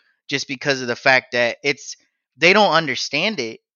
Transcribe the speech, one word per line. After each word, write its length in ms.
just 200
because 340
of 60
the 80
fact 380
that 300
it's, 320
they 160
don't 200
understand 640
it. 200